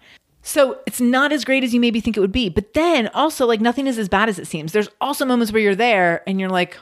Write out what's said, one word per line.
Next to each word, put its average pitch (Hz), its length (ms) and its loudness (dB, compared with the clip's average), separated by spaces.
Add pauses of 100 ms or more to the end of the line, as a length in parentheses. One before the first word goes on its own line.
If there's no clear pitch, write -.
(420)
So 277 440 0
it's - 140 -8
not 262 320 2
as 269 120 -2
great 262 180 0
as 247 100 -2
you 240 80 2
maybe 233 200 2
think 220 160 -4
it 214 40 2
would 190 120 2
be. 240 160 -2
But 196 260 -6
then 302 400 2
also, 277 320 0
like, 226 140 2
nothing 240 260 0
is 254 120 -2
as 214 100 -4
bad 202 200 2
as 196 100 -4
it - 100 -14
seems. 160 240 -8
There's 208 160 0 (120)
also 285 240 -2
moments 233 280 0
where 220 100 2
you're 202 140 2
there 185 500 2
and 190 140 -2
you're 190 100 -4
like, 180 320 -2